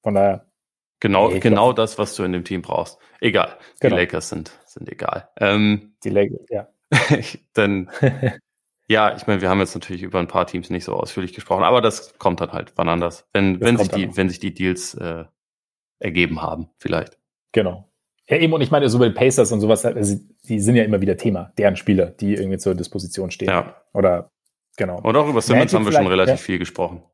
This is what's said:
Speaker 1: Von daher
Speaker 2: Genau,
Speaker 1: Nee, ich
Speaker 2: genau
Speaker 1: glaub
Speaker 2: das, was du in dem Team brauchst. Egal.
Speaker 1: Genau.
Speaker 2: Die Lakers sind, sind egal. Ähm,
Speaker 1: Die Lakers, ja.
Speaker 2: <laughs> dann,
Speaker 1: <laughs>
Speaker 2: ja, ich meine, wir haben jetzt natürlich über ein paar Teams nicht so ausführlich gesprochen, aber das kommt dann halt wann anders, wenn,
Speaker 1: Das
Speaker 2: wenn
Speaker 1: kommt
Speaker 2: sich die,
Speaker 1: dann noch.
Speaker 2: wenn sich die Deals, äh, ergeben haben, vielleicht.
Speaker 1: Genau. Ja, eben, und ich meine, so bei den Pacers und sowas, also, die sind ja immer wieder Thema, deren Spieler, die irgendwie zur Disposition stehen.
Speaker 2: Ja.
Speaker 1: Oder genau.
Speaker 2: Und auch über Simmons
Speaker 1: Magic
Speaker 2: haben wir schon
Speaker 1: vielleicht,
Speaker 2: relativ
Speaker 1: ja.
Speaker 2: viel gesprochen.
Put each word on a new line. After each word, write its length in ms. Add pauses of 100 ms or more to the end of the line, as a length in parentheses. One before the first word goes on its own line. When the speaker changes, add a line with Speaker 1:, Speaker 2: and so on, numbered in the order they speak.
Speaker 1:
Von 120
daher 300 (560)
Speaker 2:
Genau, 260
Speaker 1:
Nee, 80
ich 60
Speaker 2:
genau 260
Speaker 1:
glaub 80
Speaker 2:
das, 240
was 160
du 80
in 80
dem 140
Team 160
brauchst. 360 (220)
Egal. 380 (220)
Speaker 1:
Genau. 160
Speaker 2:
Die 60
Lakers 280
sind, 360
sind 240
egal. 480
Ähm, 560 (100)
Speaker 1:
Die 60
Lakers, 400
ja. 200 (200)
Speaker 2:
<laughs> 640
dann, 380 (100)
Speaker 1:
<laughs> 880
Speaker 2:
ja, 280
ich 120
meine, 140
wir 80
haben 100
jetzt 160
natürlich 280
über 160
ein 100
paar 180
Teams 220
nicht 160
so 100
ausführlich 380
gesprochen, 300
aber 180
das 360
kommt 220
dann 140
halt 240
wann 100
anders, 460
wenn, 260
Speaker 1:
Das 80
Speaker 2:
wenn 80
Speaker 1:
kommt 160
Speaker 2:
sich 40
die, 80
Speaker 1:
dann 80
noch. 60
Speaker 2:
wenn 120
sich 100
die 140
Deals, 420
äh, 300 (760)
ergeben 420
haben, 360
vielleicht. 420 (320)
Speaker 1:
Genau. 380 (380)
Ja, 100
eben, 160
und 80
ich 100
meine, 180
so 80
bei 80
den 80
Pacers 380
und 80
sowas, 260
also, 320 (300)
die 120
sind 160
ja 100
immer 160
wieder 160
Thema, 400
deren 180
Spieler, 320
die 280
irgendwie 220
zur 160
Disposition 580
stehen. 180
Speaker 2:
Ja. 260 (180)
Speaker 1:
Oder 380 (460)
genau. 240
Speaker 2:
Und 140
auch 120
über 140
Simmons 300
Speaker 1:
Magic 40
Speaker 2:
haben 100
wir 60
schon 120
Speaker 1:
vielleicht, 80
Speaker 2:
relativ 300
Speaker 1:
ja. 40
Speaker 2:
viel 140
gesprochen. 440 (100)